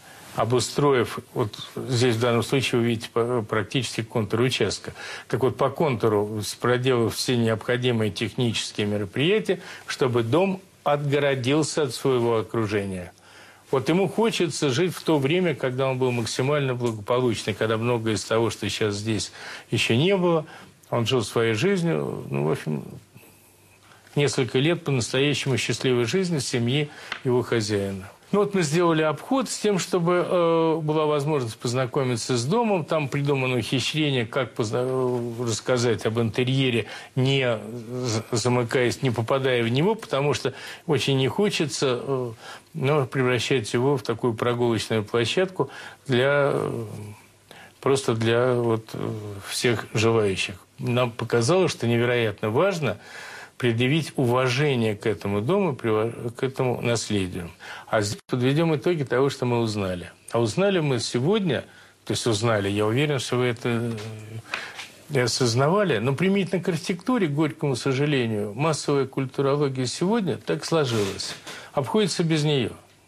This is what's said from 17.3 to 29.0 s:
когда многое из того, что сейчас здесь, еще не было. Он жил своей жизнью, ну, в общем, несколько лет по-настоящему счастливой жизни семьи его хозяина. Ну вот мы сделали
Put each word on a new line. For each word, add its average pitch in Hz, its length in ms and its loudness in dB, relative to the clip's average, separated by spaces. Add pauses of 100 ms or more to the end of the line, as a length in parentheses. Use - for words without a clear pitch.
когда 110 240 0
многое 113 380 0
из 95 80 -4
того, 113 260 2
что - 200 -6
сейчас 104 260 -2
здесь, 104 360 -4 (400)
еще 113 240 2
не 180 200 4
было. 175 300 2 (440)
Он 117 160 0
жил 127 160 2
своей 113 320 0
жизнью, 156 760 0
ну, 71 160 0
в 160 60 2
общем, 76 340 -4 (1300)
несколько 131 420 2
лет 165 260 2
по-настоящему 135 720 0
счастливой 123 480 2
жизни 175 340 0
семьи 131 500 0 (340)
его 123 200 2
хозяина. 98 640 -2 (220)
Ну 202 100 4
вот 202 120 0
мы 190 80 2
сделали 160 400 2